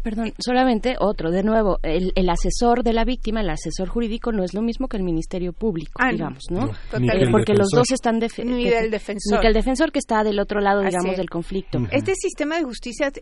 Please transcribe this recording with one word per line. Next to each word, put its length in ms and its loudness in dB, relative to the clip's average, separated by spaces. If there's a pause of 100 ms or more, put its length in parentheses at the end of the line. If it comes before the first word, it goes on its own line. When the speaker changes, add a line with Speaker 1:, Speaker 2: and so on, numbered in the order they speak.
Speaker 1:
Perdón, 340 -4
solamente 640 2
otro, 320 0
de 120 2
nuevo, 380 2
el, 340 0
el 140 4
asesor 540 2
de 100 2
la 120 2
víctima, 360 -2
el 80 -2
asesor 380 -4
jurídico, 440 -2
no 120 0
es 100 -4
lo 80 -4
mismo 260 -2
que 100 -6
el 60 -2
Ministerio 500 -2
Público, 420 -4
Speaker 2:
Ah, 120 0
no. 40 2
Speaker 1:
digamos, 380 -4
¿no? 100 -2
Speaker 3:
No, 80 0
ni 60 -6
Speaker 2:
Totalmente. 440 0
Speaker 3:
que 60 4
el 40 6
Speaker 1:
Eh, 40 2
porque 220 4
los 160 4
Speaker 3:
defensor. 100 4
Speaker 1:
dos 120 4
están 280 0
defe-, 260 -4
Speaker 2:
Ni 200 0
Speaker 1:
defe-, 160 2
Speaker 2:
del 100 -2
defensor. 460 -2
Speaker 1:
ni 40 2
que 60 4
el 60 6
defensor 380 2
que 80 -2
está 240 2
del 160 0
otro 200 -2
lado, 220 4
Speaker 2:
Así 80 0
Speaker 1:
digamos, 220 0
Speaker 2:
es. 60 -2
Speaker 1:
del 120 -2
conflicto. 500 -4
Speaker 3:
Ujú. 120 0
Speaker 2:
Este 240 0
sistema 420 -4
de 60 -2
justicia 480 -6 (100)